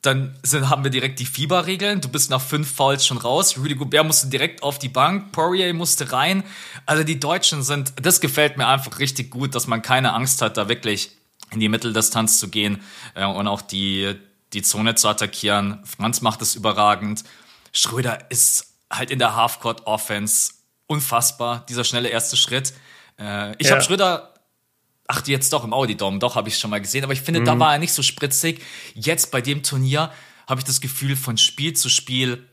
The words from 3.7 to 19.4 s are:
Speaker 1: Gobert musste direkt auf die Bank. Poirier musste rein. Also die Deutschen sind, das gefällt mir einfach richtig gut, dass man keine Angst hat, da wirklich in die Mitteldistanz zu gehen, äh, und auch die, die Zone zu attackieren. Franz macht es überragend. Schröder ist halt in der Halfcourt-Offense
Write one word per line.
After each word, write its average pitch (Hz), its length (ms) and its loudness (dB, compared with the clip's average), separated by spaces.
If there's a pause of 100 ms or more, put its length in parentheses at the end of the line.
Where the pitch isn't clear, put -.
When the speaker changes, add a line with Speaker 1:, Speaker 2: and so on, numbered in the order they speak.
Speaker 1:
Gobert 143 320 4
musste 151 220 2
direkt 135 340 -2
auf 139 160 -2
die 131 120 -6
Bank. 165 420 2
Poirier 180 420 0
musste 165 380 -2
rein. 170 320 2 (420)
Also 156 180 2
die 156 160 0
Deutschen 147 440 0
sind, 139 380 -2
das 175 200 4
gefällt 147 360 2
mir 123 100 2
einfach 135 320 0
richtig 135 320 -4
gut, 135 240 -4
dass 117 100 0
man 113 160 -2
keine 127 320 2
Angst 127 300 0
hat, 107 120 0
da 104 140 0
wirklich 110 480 -2 (340)
in 107 80 -6
die 110 80 4
Mitteldistanz 110 720 2
zu 104 100 -4
gehen, 104 320 0 (340)
äh, 95 100 -2
und 98 220 0
auch 101 140 -2
die, 98 540 -2 (380)
die 101 80 -6
Zone 110 340 0
zu 107 140 4
attackieren. 104 760 0
Franz - 380 -4
macht 113 220 0
es 107 120 -2
überragend. 104 680 0 (500)
Schröder 117 560 -2
ist - 460 0 (160)
halt - 200 -4
in 135 80 -2
der 113 160 2
Halfcourt-Offense 110 1160 0 (320)